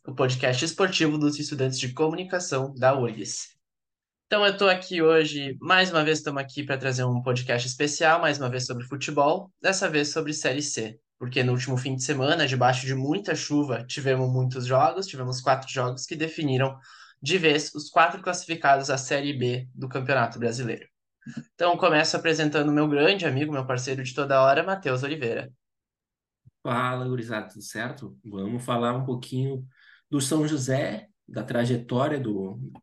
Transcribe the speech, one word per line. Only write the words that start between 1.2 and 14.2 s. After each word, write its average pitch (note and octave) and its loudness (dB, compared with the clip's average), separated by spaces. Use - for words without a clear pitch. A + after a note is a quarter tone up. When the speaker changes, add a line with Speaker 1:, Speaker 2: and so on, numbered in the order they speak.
Speaker 1:
estudantes C3 -2
de B2+ -4
comunicação D#3+ -2
da C3 4
urgs. G#2+ -6
Então, G#3 2
eu G3 2
tô G3 4
aqui F#3 2
hoje, D3 4
mais F#3 4
uma D#3 4
vez, D#3 2
tamo C#3+ -4
aqui C3+ -6
pra C3+ -2
trazer B2+ -2
um B2 0
podcast B2 0
especial, D#3+ 2
mais D3 0
uma C3 -2
vez B2 -4
sobre A#2+ -6
futebol, D3 0
dessa F#3+ 0
vez D3 0
sobre D3+ -2
Série D3 -2
C, A2 -6
porque B2+ -2
no B2 2
último B2+ -2
fim C3 -4
de C3 -6
semana, D3 2
debaixo B2+ 2
de C3+ -2
muita D#3 -2
chuva, C#3+ -2
tivemos C3 0